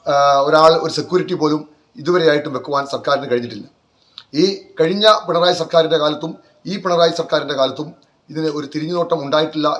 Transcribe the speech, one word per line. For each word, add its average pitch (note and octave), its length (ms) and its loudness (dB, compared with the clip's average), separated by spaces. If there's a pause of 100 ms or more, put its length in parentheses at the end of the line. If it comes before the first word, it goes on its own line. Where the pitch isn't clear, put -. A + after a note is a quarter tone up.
(120)
ആ, - 20 2 (340)
ഒരാൾ, D#3 240 8 (120)
ഒരു D#3 140 -4
സെക്യൂരിറ്റി F3 440 -2
പോലും D3+ 180 0 (420)
ഇതുവരെയായിട്ടും D3+ 540 2
വെക്കുവാൻ C#3 280 -4 (100)
സർക്കാരിന് C3+ 380 -2
കഴിഞ്ഞിട്ടില്ല. A#2 340 -4 (760)
ഈ - 20 6 (360)
കഴിഞ്ഞ G3 260 2 (200)
പിണറായി E3+ 360 2
സർക്കാരിൻ്റെ D#3+ 420 2
കാലത്തും D3+ 280 -4 (380)
ഈ G3+ 120 -6
പിണറായി E3+ 380 2
സർക്കാരിൻ്റെ D3 400 -4
കാലത്തും C3+ 280 -2 (440)
ഇതിന് D#3 160 -4 (100)
ഒരു C#3+ 160 -8
തിരിഞ്ഞുനോട്ടം E3 500 -2
ഉണ്ടായിട്ടില്ല D3+ 440 0 (100)